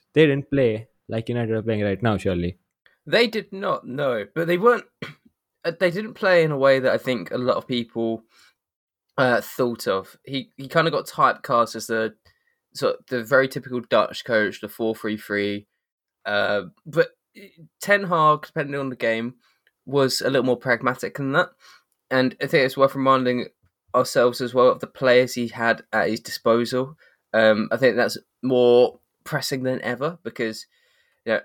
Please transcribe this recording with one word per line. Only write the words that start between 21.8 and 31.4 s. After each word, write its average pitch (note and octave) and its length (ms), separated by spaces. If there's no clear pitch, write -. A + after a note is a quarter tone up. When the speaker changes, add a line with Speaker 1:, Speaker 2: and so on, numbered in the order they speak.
Speaker 2:
And B2+ 320
I C#3+ 40
think C#3 180
it's B2+ 120
worth C3+ 180
reminding C3 520
ourselves B2 460
as B2 140
well B2+ 140
of - 120
the - 60
players B2+ 480
he A#2+ 140
had A#2 340
at G2+ 180
his A2+ 100
disposal. B2+ 760
Um, A2 400
I A#2+ 60
think A#2+ 180
that's A2 220
more B2 580
pressing C3+ 400
than C3 160
ever C3+ 420
because, A2+ 440
you A2+ 80
know, G#2+ 120